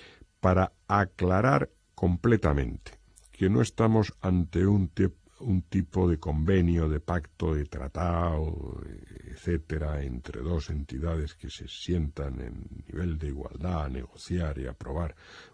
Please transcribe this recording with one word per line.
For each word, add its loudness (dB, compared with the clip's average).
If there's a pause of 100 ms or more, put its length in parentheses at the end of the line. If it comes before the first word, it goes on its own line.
(400)
para 4 (140)
aclarar 2 (240)
completamente 2 (400)
que 4
no 4
estamos 2
ante 2
un 4
tip-, 2 (240)
un 2
tipo 0
de 2
convenio, 4
de 0
pacto, -2
de -2
tratado, -2 (500)
etcétera, -4
entre -8
dos -2
entidades -4
que -12
se -14
sientan -4
en -12 (220)
nivel -4
de -6
igualdad -6
a -6
negociar -6
y -6
aprobar -6 (380)